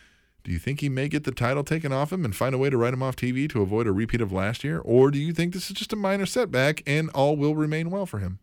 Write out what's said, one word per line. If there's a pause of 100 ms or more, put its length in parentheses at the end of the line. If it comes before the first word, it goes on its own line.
(440)
do
you
think
he
may
get
the
title
taken
off
him
and
find
a
way
to
write
him
off
T
V
to
avoid
a
repeat
of
last
year?
Or
do
you
think
this
is
just
a
minor
setback
and
all
will
remain
well
for
him?